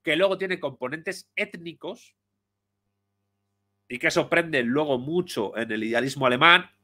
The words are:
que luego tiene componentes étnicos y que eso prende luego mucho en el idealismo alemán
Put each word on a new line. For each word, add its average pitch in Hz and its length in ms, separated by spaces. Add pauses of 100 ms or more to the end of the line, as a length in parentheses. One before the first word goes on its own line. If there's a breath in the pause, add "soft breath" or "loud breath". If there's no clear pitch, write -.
que 151 140
luego 190 220
tiene 185 200
componentes 156 800
étnicos 175 800 (1700)
y 123 100
que 160 80
eso 156 220
prende 165 340
luego 135 360
mucho 143 580
en 113 140
el 110 120
idealismo 127 420
alemán 160 440 (140)